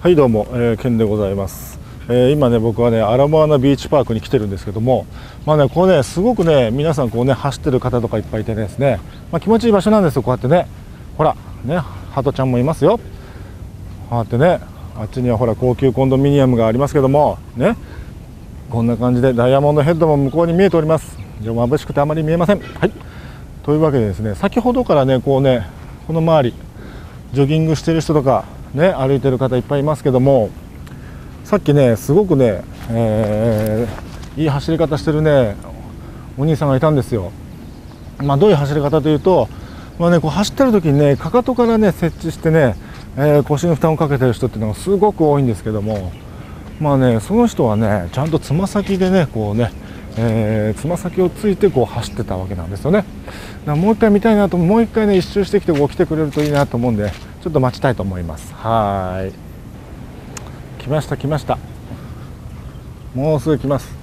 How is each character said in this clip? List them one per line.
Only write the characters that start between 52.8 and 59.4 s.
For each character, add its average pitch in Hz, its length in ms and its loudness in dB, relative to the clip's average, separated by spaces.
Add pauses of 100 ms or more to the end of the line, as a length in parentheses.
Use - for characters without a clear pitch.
よ 143 60 2
ね。 208 80 4
だ 190 40 -2
か - 40 -8 (580)
ら 147 100 -2
も 185 160 2
う - 20 4
一 214 40 -2
回 220 120 4
見 202 100 6
た 226 120 2
い 214 40 4
な 202 140 4
と、 180 80 0
も 180 200 4
う 233 40 4
一 226 60 2
回 220 180 0
ね、 202 120 4
一 175 80 2
周 202 200 -2
し - 60 -10
て 208 100 2
き - 40 -8
て 175 80 2
こ 143 120 2
う 131 40 0
来 - 60 -8
て 170 120 2
く 160 80 -2
れ 156 80 0
る 147 80 -2
と 151 100 -2
い 151 60 0
い 147 40 0
な 143 140 2
と 123 120 -4
思 120 120 0
う - 20 0
ん 110 60 0
で、 104 140 -2 (320)
ち 185 40 -6
ょ - 20 -4
っ 156 40 -8
と 147 60 4
待 127 180 0
ち - 40 -10
た 143 80 2
い 113 60 0
と - 60 -8
思 92 160 -4
い 90 60 -6
ま 78 140 -8
す。 - 160 -16
は 98 640 -2
ー 95 140 -6
い。 - 20 -18 (1500)